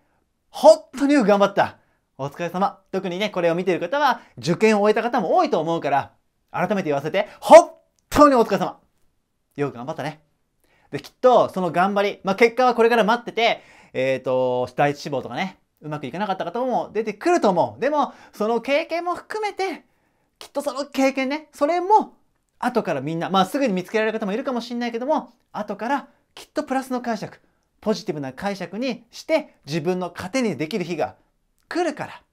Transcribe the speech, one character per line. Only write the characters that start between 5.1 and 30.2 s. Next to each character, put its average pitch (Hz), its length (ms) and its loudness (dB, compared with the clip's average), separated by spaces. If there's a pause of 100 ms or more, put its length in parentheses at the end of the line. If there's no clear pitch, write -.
も 196 160 0
多 359 80 4
い 254 60 -2
と 196 100 0
思 165 160 -2
う 165 40 -4
か 143 100 -4
ら、 135 220 -2 (380)
改 175 200 -4
め 208 60 0
て 190 80 -4
言 147 100 0
わ 139 80 -2
せ 156 80 -6
て。 196 180 -2 (120)
本 330 300 10 (400)
当 294 180 6
に 269 60 4
お 233 100 4
疲 - 80 -4
れ 190 60 0
様。 170 200 -4 (800)
よ 139 140 -4
く 120 60 -16
頑 120 100 -14
張 156 80 -8
っ - 20 -14
た 139 60 -8
ね。 151 200 -10 (680)
で、 139 100 -8
き - 100 -20
っ - 100 -20
と 214 280 6
そ - 120 -6
の 175 120 -2
頑 185 220 0
張 202 140 0
り、 - 160 -8
ま 196 80 0
あ、 190 40 -2
結 233 200 4
果 254 80 2
は 247 100 4
こ 233 80 2
れ 226 80 6
か 240 60 2
ら 220 80 4
待 233 160 0
っ - 40 -20
て 175 80 -12
て、 220 300 0 (300)
え 131 240 0
ー 127 60 -8
と、 127 540 0
第 143 160 2
一 143 80 -8
志 165 100 -10
望 131 120 -4
と 113 60 -12
か 113 60 -10
ね、 185 240 -6 (220)
う 151 80 -16
ま 151 120 -8
く 151 60 -10
い 147 60 -10
か 160 60 -10
な 208 80 -4
か 190 80 -2
っ - 20 -12
た 180 80 -6
方 175 200 -6
も 220 280 -2
出 220 120 -2
て 214 100 -6
く - 160 -2
る 349 100 4
と 226 100 4
思 135 280 0
う。 - 20 -8
で 247 100 0
も、 294 220 -2 (200)
そ 214 160 -4
の 233 120 0
経 285 260 -2
験 330 180 -6
も 349 100 -4
含 - 260 -10
め 415 120 -4
て、 370 320 -6 (540)
き - 80 -20
っ - 40 -20
と 285 120 -6
そ 285 100 -4
の 277 140 -8
経 269 260 0
験 269 160 -4
ね、 302 240 -8
そ - 140 -2
れ 349 140 0
も、 392 340 2 (440)
後 151 240 -2
か 180 100 -4
ら 139 80 -2
み 147 140 -6
ん 165 40 -4
な、 156 120 -4
ま 196 100 2
あ、 180 60 4
す 285 120 -6
ぐ 277 80 2
に 214 60 0
見 180 120 -4
つ - 60 -20
け 220 80 -2
ら 220 60 0
れ 220 80 -2
る 220 60 -4
方 220 80 -6
も 185 60 -4
い 208 40 -4
る 269 80 -6
か 269 80 -6
も 240 80 -4
し 233 100 -12
れ 240 60 -8
な 240 120 -4
い 233 40 -8
け 233 60 -6
ど 247 80 -8
も、 294 260 -2 (200)
後 208 240 -8
か 214 120 -8
ら 277 200 -4 (260)
き - 120 -20
っ - 60 -20
と 302 120 -4
プ 262 100 -6
ラ 262 80 -2
ス 262 80 -12
の 247 100 -4
解 240 160 -6
釈、 - 240 -12 (400)
ポ 214 140 0
ジ - 100 -12
テ 180 80 -6
ィ - 20 -2
ブ 151 60 -8
な 131 120 -8
解 196 240 -8
釈 190 220 -12
に 247 320 -6
し - 140 -20
て、 302 300 -2 (100)
自 151 160 -4
分 180 180 -2
の 175 160 -8
糧 220 280 -4